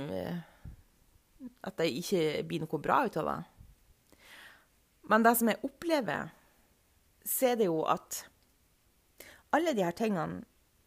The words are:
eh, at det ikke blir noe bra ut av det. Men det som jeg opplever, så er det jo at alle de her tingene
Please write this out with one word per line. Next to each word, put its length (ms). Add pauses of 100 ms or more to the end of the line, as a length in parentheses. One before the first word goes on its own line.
(140)
eh, 240 (1300)
at 160
det 80 (140)
ikke 480
blir 160
noe 160
bra 240
ut 160
av 80
det. 80 (1700)
Men 120
det 120
som 160
jeg 140
opplever, 680 (960)
så 240
er 80
det 80
jo 140 (100)
at 320 (1300)
alle 220
de 80
her 120
tingene 480 (440)